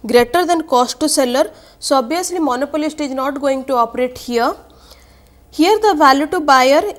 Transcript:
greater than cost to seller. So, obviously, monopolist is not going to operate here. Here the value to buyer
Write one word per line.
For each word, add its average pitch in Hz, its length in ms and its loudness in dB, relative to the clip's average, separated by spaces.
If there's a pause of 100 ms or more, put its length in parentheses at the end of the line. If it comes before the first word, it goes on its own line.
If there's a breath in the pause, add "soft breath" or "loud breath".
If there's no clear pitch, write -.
greater 240 380 2
than 330 180 0
cost 247 380 0
to 311 80 0
seller. 262 440 0 (260 loud breath)
So, - 180 0
obviously, 349 440 -2
monopolist 294 600 -2
is 277 120 -6
not 269 280 -6
going 269 260 -2
to 277 80 -4
operate 247 440 -2
here. 240 380 -2 (920 soft breath)
Here 381 300 2
the 415 140 2
value 294 340 4
to 359 120 -2
buyer 277 420 4 (160)